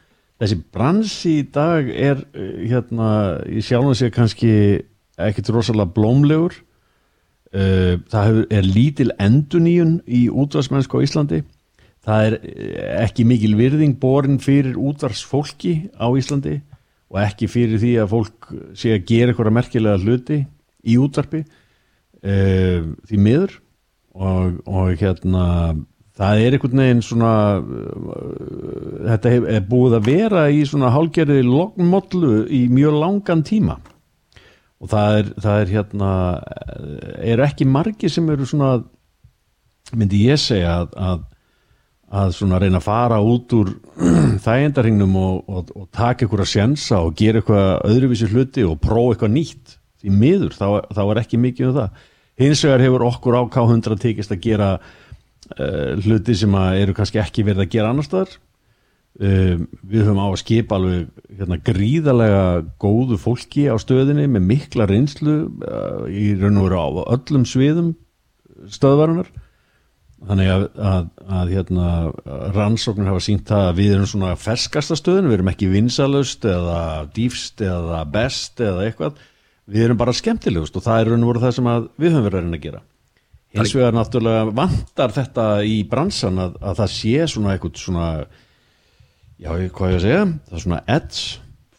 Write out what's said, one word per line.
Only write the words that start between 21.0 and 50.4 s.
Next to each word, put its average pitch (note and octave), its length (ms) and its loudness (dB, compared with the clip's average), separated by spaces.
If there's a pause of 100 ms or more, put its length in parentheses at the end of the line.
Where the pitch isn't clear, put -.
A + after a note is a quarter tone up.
eh, F#2+ 580 2 (200)
því G#2 200 0
miður. C#3+ 380 2 (560)
Og, F#2 480 0
og F#2 340 0
hérna, F#2 480 0 (640)
það G#2 320 2
er A#2+ 100 4
einhvern C3 300 0
veginn A#2+ 220 4
svona, A#2 320 2 (560)
eh, - 1160 -10
þetta A#2 240 2
hef-, B2 160 2
er G#2+ 140 2
búið B2 340 4
að G#2+ 120 0
vera F#3 400 2
í D3 160 4
svona C#3 280 0
hálfgerðri D3 520 2
lognmollu E3+ 1040 2
í B2+ 220 0
mjög C#3+ 320 4
langan F3 440 0
tíma. C#3+ 340 -2 (1040)
Og - 80 -14
það G#2+ 280 2
er, G#2 160 0
það G#2 260 0
er, G#2 80 0
hérna, G2+ 440 -2 (1080)
eru A2+ 260 0
ekki D3 220 0
margir F3 420 0
sem D#3+ 200 -2
eru C#3 160 -2
svona, C#3 260 0 (1160)
myndi G2+ 380 0
ég D3 160 4
segja, F2 380 0
að, E2+ 160 -8
að, F2+ 260 -4 (880)
að G2 220 0
svona F#2 260 0
reyna F#2 200 2
að - 80 -8
fara A#2 340 2
út A#2+ 320 0
úr G#2 160 2 (380)
<clears throat> D3 380 2
þægindahringnum A2+ 720 2
og, F#2 300 -2
og, F2+ 260 -8
og G2 180 -16
taka A#2 360 -2
einhverja G2 240 -2
sénsa A2 520 0
og E2 140 0
gera A2 260 2
eitthvað G2 280 4 (140)
öðruvísi A2+ 480 2
hluti B2+ 340 0
og D#2+ 160 -2
prófa A#2 320 2
eitthvað A2 220 0
nýtt. - 420 -6 (260)
Því G2 140 0
miður, D3+ 400 2